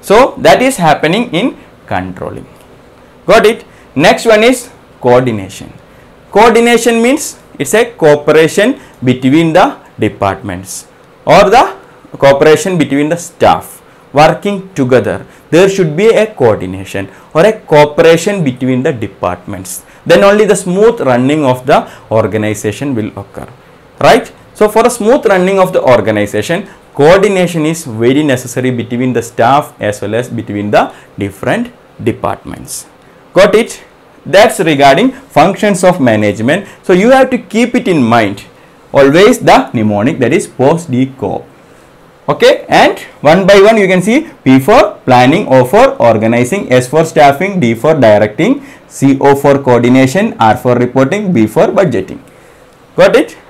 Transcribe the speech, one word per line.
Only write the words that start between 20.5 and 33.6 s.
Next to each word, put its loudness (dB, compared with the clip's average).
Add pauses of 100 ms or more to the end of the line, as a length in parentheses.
smooth 0
running 0
of -2
the 0 (200)
organization -4
will -6
occur, -16 (520)
right? 2 (220)
So 0
for 0
a 0
smooth 0
running 0
of 0
the 0
organization, -2 (260)
coordination 0
is -6
very -2
necessary -4
between -4
the -4
staff -2
as -6
well -8
as -4
between -8
the -2 (240)
different -6 (300)
departments. -8 (460)
Got 2
it? -2 (440)